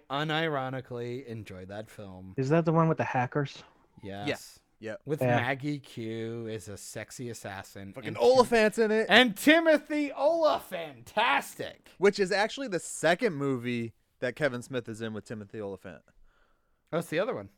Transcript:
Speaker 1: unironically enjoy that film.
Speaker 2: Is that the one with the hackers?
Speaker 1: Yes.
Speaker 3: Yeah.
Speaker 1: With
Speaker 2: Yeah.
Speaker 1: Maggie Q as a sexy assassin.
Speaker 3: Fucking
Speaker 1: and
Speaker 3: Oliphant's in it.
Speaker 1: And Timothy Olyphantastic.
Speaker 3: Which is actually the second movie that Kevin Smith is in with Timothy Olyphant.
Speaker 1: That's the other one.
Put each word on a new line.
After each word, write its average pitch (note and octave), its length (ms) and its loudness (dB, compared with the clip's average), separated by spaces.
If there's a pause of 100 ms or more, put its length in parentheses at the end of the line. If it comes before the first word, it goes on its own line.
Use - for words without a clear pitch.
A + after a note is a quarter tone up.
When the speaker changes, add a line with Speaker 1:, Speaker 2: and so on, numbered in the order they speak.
(120)
Speaker 1:
unironically C3+ 1120 -4
enjoy G2+ 420 -12
that G#2 220 -12
film. F#2+ 460 -16
Speaker 2:
Is C3+ 140 0
that D#3+ 160 4
the E3 80 4
one D#3+ 160 6
with D#3 80 0
the C#3 80 -2
hackers? - 580 -2 (400)
Speaker 1:
Yes. G#2 560 -8 (200)
Speaker 3:
Yeah. G#2+ 160 -10 (100)
Speaker 1:
With D3 160 -4
Speaker 2:
Yeah. A#2+ 160 4
Speaker 1:
Maggie C3+ 420 -2
Q A2+ 680 -8
as G#2+ 180 -10
a G2+ 100 -12
sexy A#2 520 -12
assassin. G2 640 -12
Speaker 3:
Fucking - 160 -10
Speaker 1:
and E3+ 80 -6
Speaker 3:
Oliphant's A#3 600 6
in A3 140 2
it. A3 180 2
Speaker 1:
And A3 280 6
Timothy D4+ 760 4
Olyphantastic. A#3+ 1600 0 (220)
Speaker 3:
Which G3 220 4
is F#3 120 0
actually A3 360 0
the F3 120 -2
second F3 560 2
movie A#2+ 580 -2 (260)
that B2 160 -2
Kevin B2 260 0
Smith B2 280 -8
is A2 120 -10
in A2+ 120 -6
with G#2 120 -10
Timothy G#2+ 360 -10
Olyphant. F#2+ 400 -12 (920)
Speaker 1:
That's E3+ 160 -4
the D#3 120 -2
other G#3+ 160 -2
one. G2+ 220 -10